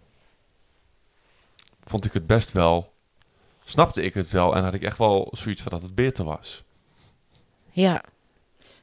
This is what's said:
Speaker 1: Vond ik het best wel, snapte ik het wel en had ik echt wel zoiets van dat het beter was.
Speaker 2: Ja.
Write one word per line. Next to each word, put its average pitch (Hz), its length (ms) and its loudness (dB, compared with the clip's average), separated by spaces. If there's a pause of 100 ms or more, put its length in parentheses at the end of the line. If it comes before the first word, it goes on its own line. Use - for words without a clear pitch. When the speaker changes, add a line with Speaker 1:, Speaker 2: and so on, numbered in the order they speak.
(1800)
Speaker 1:
Vond 107 200 -6
ik 104 80 -4
het 85 140 -4
best 110 260 2
wel, 87 400 2 (720)
snapte - 380 2
ik 92 120 -2
het 92 160 -4
wel 90 260 4
en 92 80 2
had 92 100 -2
ik 98 80 -8
echt 101 160 -6
wel 104 320 2
zoiets - 320 -8
van - 100 -8
dat 85 100 -6
het 92 120 -14
beter 123 300 -2
was. - 380 -10 (1080)
Speaker 2:
Ja. 180 320 2 (800)